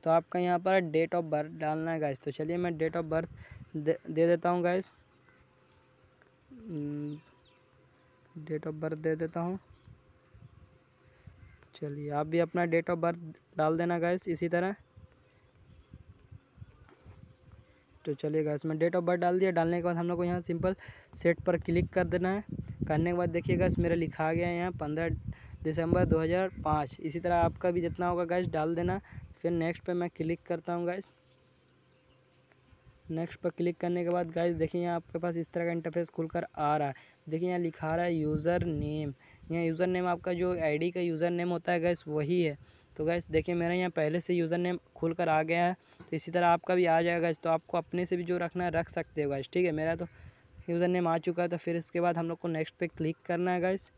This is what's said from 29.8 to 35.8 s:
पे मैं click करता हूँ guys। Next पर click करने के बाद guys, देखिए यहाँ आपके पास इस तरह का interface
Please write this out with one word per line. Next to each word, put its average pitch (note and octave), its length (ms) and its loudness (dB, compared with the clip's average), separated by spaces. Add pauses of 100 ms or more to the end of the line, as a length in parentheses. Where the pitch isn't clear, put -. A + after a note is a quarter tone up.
पे F3+ 100 -4
मैं F3 160 -2
click E3 380 -4
करता E3+ 260 -4
हूँ F3 120 -2
guys। F#3 260 -6 (2000)
Next E3 300 -4
पर F3 100 0
click F3 280 -2
करने F3 260 0
के E3+ 60 0
बाद F3 220 0
guys, E3+ 240 2
देखिए D#3+ 260 0
यहाँ F3 140 0
आपके E3+ 240 -6
पास E3+ 180 -2
इस E3 100 -4
तरह E3+ 180 -4
का E3+ 60 0
interface E3 380 -2